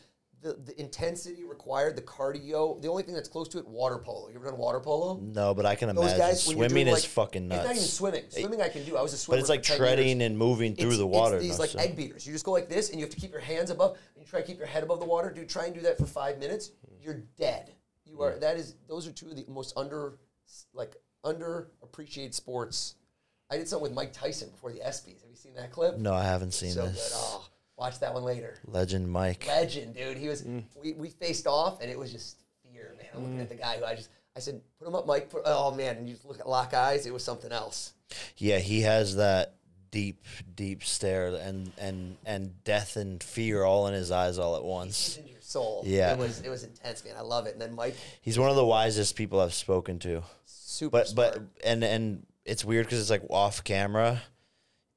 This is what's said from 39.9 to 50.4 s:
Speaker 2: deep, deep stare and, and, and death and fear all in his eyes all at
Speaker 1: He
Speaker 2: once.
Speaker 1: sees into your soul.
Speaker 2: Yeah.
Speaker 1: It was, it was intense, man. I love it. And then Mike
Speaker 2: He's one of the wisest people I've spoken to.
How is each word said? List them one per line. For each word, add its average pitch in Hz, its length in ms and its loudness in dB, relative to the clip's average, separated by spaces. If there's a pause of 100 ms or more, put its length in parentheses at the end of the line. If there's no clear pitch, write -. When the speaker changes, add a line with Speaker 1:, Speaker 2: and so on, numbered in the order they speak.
Speaker 2:
deep, 101 320 -4 (300)
deep 98 300 -6
stare 95 520 0
and, 95 440 -8
and, 92 460 -8
and 95 380 -6
death 104 320 0
and 95 280 -4
fear 110 400 0
all 98 240 6
in 98 80 0
his 90 160 -2
eyes 90 260 2
all 85 180 0
at 71 60 -4
Speaker 1:
He 73 60 -6
Speaker 2:
once. 92 300 -6
Speaker 1:
sees - 200 -2
into - 140 -18
your - 100 -20
soul. 110 460 -4
Speaker 2:
Yeah. 95 260 6
Speaker 1:
It - 60 2
was, - 220 -4
it 131 80 -8
was 120 140 -8
intense, - 400 -14
man. 107 140 -14
I 113 40 -12
love 117 260 -2
it. - 60 -6
And 110 80 -12
then 117 120 -8
Mike 120 220 -4 (260)
Speaker 2:
He's 113 160 0
one 131 140 6
of 139 40 4
the 135 100 8
wisest 110 500 4
people 98 260 2
I've 87 140 4
spoken 92 440 0
to. 85 220 -4 (240)